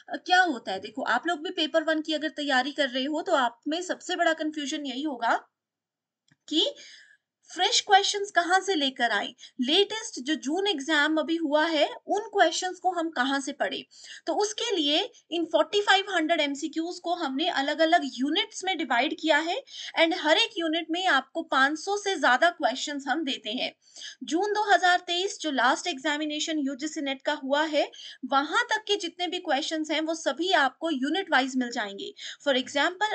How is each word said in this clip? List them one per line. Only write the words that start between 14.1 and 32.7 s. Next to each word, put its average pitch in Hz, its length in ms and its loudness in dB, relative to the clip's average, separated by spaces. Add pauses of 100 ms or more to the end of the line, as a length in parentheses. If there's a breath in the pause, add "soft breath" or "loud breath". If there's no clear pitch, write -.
तो 330 60 0
उसके 415 420 -2
लिए 311 360 0 (200 soft breath)
इन 330 140 -2
फ़ोर्टी 330 360 2
फ़ाइव 392 280 4
हंड्रेड 330 320 2
एमसीक्यूज़ 320 600 -4
को 339 140 -2
हमने 311 340 -2
अलग-अलग 302 520 2 (120)
यूनिट्स 320 500 -2
में 370 140 -2
डिवाइड 254 440 0
किया 302 160 4
है 349 260 -2 (360 loud breath)
and 330 180 6
हर 311 200 4
एक 453 200 2
यूनिट 330 340 -2
में 359 160 -2
आपको 320 360 0
पाँच 294 360 2
सौ 403 180 -2
से 392 180 -2
ज्यादा 269 340 4
क्वेश्चंस 285 580 -2
हम 302 160 0
देते 233 260 -6
हैं। 220 260 -4 (480 loud breath)
जून 381 300 0
दो 415 200 2
हज़ार 359 260 6
तेईस 359 420 -4
जो 311 100 -4
लास्ट 262 360 2
एग्जामिनेशन 302 720 -2
यूजीसी 285 420 -4
नेट 269 200 -4
का 294 120 -2
हुआ 285 300 0
है, 311 280 0 (340 loud breath)
वहां 302 380 2
तक 440 240 -2
के 403 80 2
जितने 359 320 -4
भी 359 120 -4
क्वेश्चंस 311 520 -2
हैं, 302 100 0
वो 320 140 -2
सभी 320 360 -2
आपको 311 380 2
यूनिट 311 420 -2
वाइज 262 240 2
मिल 247 160 -2
जाएंगे। 202 420 -8 (340 loud breath)
For 262 100 4
example, 349 580 0